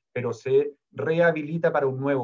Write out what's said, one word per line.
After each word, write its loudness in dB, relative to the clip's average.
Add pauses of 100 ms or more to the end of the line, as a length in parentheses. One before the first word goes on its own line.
(140)
pero -4
se 0 (180)
rehabilita 0
para 2
un -4
nuevo 0